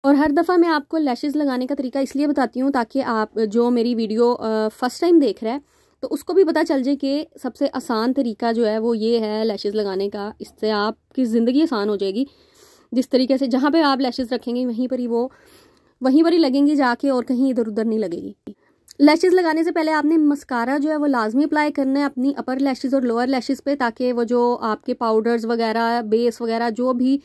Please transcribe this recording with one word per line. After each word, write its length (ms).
और 100
हर 160
दफ़ा 260
मैं 100
आपको 300
लैशेस 380
लगाने 300
का 100
तरीका 240
इसलिए 280
बताती 320
हूँ 120
ताकि 300
आप 380
जो 300
मेरी 260
वीडियो, 360
अ, 360
फर्स्ट 340
टाइम 180
देख 240
रहे 100
हैं 80
तो 40
उसको 260
भी 100
पता 200
चल 200
जाए 120
कि 320
सबसे 240
आसान 460
तरीका 380
जो 140
है 140
वो 140
ये 260
है 240
लैशेस 300
लगाने 360
का। 320
इससे 280
आपकी 560
ज़िंदगी 380
आसान 260
हो 80
जाएगी। 300
जिस 160
तरीके 280
से 100
जहाँ 240
पे 100
आप 180
लैशेस 340
रखेंगे 320
वहीं 220
पर 120
ही 80
वो, 240
वहीं 220
पर 100
ही 60
लगेंगी 360
जाके 340
और 140
कहीं 260
इधर 180
उधर 180
नहीं 140
लगेगी। 360
लैशेस 320
लगाने 300
से 80
पहले 200
आपने 260
मस्कारा 600
जो 120
है 60
वो 100
लाजमी 380
अप्लाई 280
करना 280
है 60
अपनी 280
अपर 260
लैशेस 340
और 100
लोअर 240
लैशेस 320
पे, 160
ताकि 360
वो 120
जो 320
आपके 380
पाउडर्स 520
वगैरह, 560
बेस 400
वगैरह 280
जो 240
भी 320